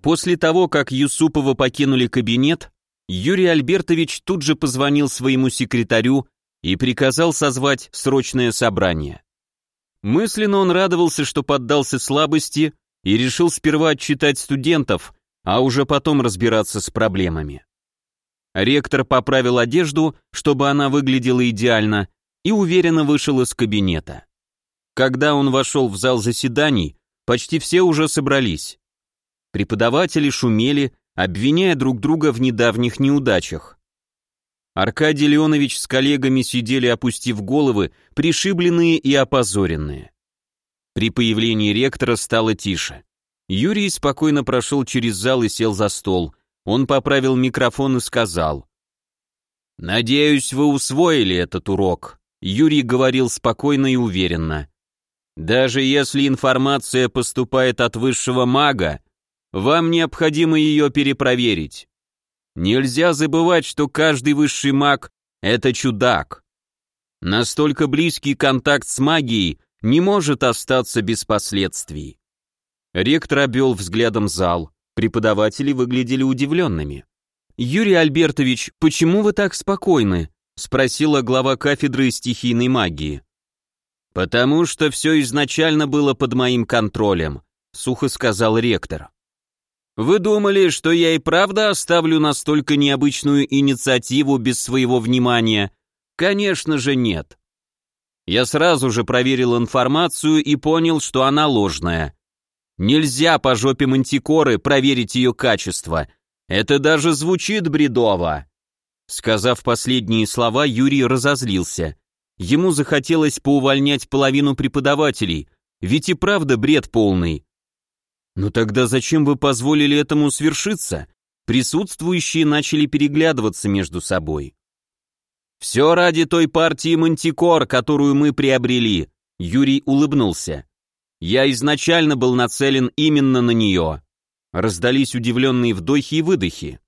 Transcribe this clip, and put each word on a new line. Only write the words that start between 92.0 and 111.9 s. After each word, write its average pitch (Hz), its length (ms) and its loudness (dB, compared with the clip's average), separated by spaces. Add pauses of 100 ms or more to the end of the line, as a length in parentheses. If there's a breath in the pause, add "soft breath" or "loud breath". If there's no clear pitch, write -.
настолько 151 560 0
необычную 143 760 2
инициативу 135 840 0
без 120 240 -2
своего 127 400 0
внимания? 117 720 0 (420)
Конечно 190 640 -2
же 131 180 0
нет. 104 420 -4 (880)
Я 117 200 0
сразу 147 460 2
же 110 120 -2
проверил 123 540 0
информацию 151 840 0
и 147 140 0
понял, 160 460 0
что 131 220 -2
она 147 240 2
ложная. 85 680 -2 (640)
Нельзя 143 600 2
по 131 160 2
жопе 131 320 0
Мантикоры 135 720 2
проверить 135 580 0
её 127 180 2
качество. 85 760 -2 (400)
Это 107 320 0
даже 156 320 2
звучит 170 560 -2
бредово. 110 800 0 (640)
Сказав 113 560 -2
последние 113 640 0
слова, 120 360 0
Юрий 135 400 2
разозлился. 120 920 -2 (400)